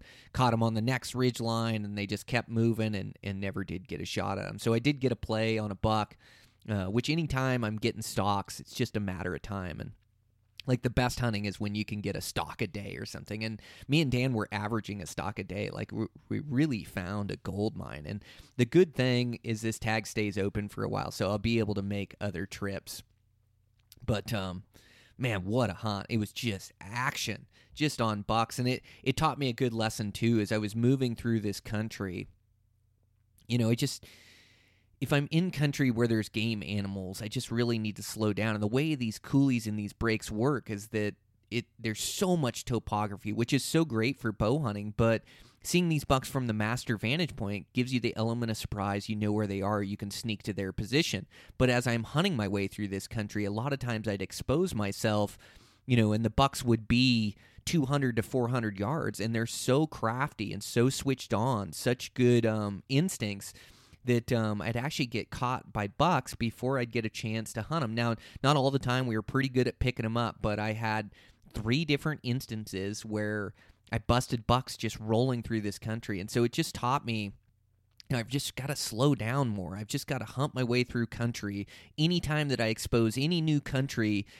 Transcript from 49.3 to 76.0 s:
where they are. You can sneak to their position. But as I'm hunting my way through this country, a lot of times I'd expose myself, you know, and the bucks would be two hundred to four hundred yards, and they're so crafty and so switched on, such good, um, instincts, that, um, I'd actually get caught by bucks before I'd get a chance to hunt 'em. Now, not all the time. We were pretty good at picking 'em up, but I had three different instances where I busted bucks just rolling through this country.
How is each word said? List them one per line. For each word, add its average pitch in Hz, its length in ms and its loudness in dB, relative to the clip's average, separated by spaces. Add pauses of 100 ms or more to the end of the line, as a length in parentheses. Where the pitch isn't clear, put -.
where 107 160 2
they 98 140 -2
are. 101 200 0
You 101 140 -2
can 101 160 -8
sneak 110 320 -6
to 107 100 -4
their 95 200 -2
position. 113 520 0 (320)
But 127 120 6
as 123 180 2
I'm 117 160 0
hunting 165 320 0
my 104 140 0
way 98 180 0
through 101 220 -4
this 98 180 -4
country, 104 380 -4
a 98 60 -2
lot 113 200 -2
of 139 80 -4
times 110 280 -2
I'd 101 140 -2
expose 156 540 0
myself, 104 640 0 (480)
you 127 100 4
know, 110 160 8
and 110 140 2
the 117 40 4
bucks 135 340 4
would 113 240 4
be 120 480 4 (300)
two 156 200 4
hundred 131 320 2
to 113 60 2
four 120 260 2
hundred 113 280 0
yards, 110 440 -2
and 113 120 0
they're 113 120 0
so 139 420 2
crafty 113 640 -2
and 101 100 -6
so 120 280 4
switched 135 440 -2
on, 107 380 0
such - 420 -2
good, 123 320 6
um, 107 440 0
instincts, 123 640 0 (500)
that, 123 300 2
um, 107 280 0
I'd 113 140 -4
actually 135 300 -2
get 113 240 -6
caught - 420 -4
by 104 160 -2
bucks 147 480 2
before 123 420 -2
I'd 120 140 -4
get 113 140 -2
a 110 40 -2
chance 110 440 -6
to 110 80 -4
hunt 151 240 -2
'em. 110 100 -4
Now, 117 200 2 (280)
not 147 140 6
all 135 120 4
the 139 100 2
time. 127 280 2
We 113 80 0
were 110 60 2
pretty 135 260 0
good 127 180 4
at - 140 -2
picking 123 240 0
'em 113 140 0
up, 117 240 -2
but 107 180 0
I 107 140 -2
had 110 380 -2 (420)
three 123 320 2
different 147 360 0
instances 107 840 -4
where 107 480 -2 (380)
I 117 80 0
busted 120 480 0
bucks 123 280 2
just - 240 -6
rolling 113 440 2
through 110 180 -2
this 101 160 -4
country. 110 420 -6